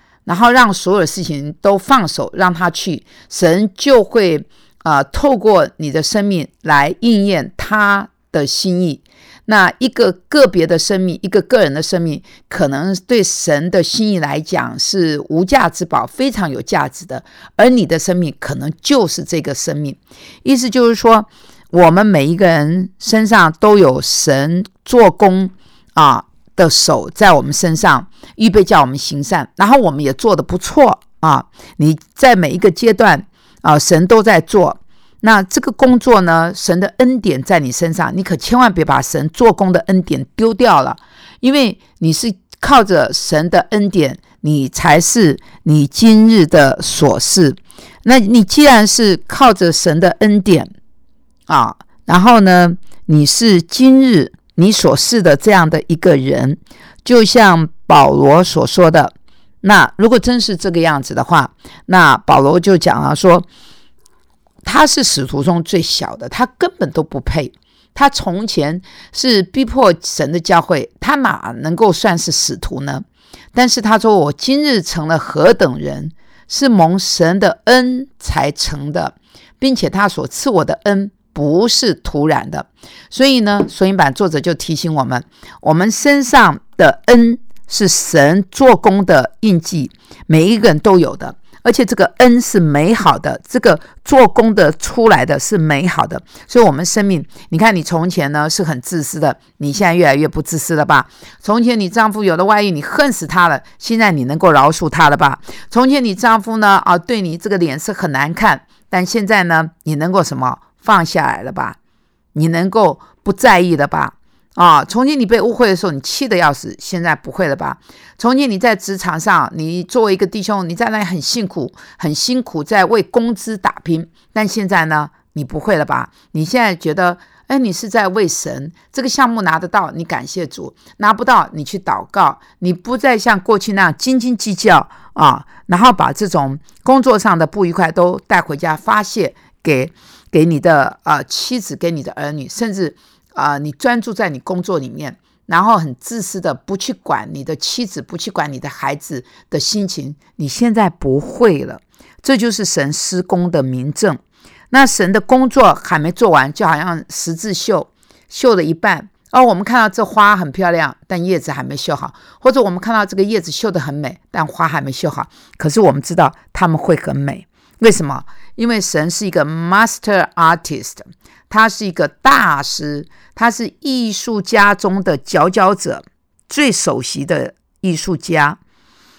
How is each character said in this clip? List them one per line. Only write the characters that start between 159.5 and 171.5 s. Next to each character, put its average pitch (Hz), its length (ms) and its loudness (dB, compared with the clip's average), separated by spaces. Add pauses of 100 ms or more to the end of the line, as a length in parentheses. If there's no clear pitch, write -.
们 190 100 -6
看 240 120 -2
到 220 120 2
这 214 160 -4
花 208 320 2
很 175 140 -6
漂 175 200 -2
亮， 156 260 -2 (100)
但 175 180 -6
叶 180 140 -2
子 147 140 -10
还 135 100 -10
没 135 140 -10
绣 151 180 -6
好， 131 180 -10 (280)
或 254 120 2
者 262 80 0
我 202 100 0
们 180 80 -6
看 220 140 -8
到 214 140 0
这 196 100 -12
个 196 60 0
叶 208 180 -2
子 165 100 -12
绣 208 200 -6
得 175 100 -4
很 139 140 -8
美， 143 260 -10 (100)
但 170 160 -4
花 165 200 -4
还 151 140 -4
没 135 100 -8
绣 151 180 -6
好， 139 200 -8 (280)
可 - 120 -4
是 151 120 0
我 170 120 4
们 139 100 -4
知 - 120 -8
道 156 200 2 (180)
他 180 160 -2
们 160 80 0
会 160 200 0
很 135 200 -8
美。 139 300 -8 (340)
为 226 100 6
什 175 160 0
么？ 135 180 -8 (300)
因 226 140 -4
为 220 120 -2
神 165 300 -4
是 208 160 -6
一 185 40 -6
个 156 140 0
master 180 920 -2
artist， 165 640 -2 (500)
他 220 200 2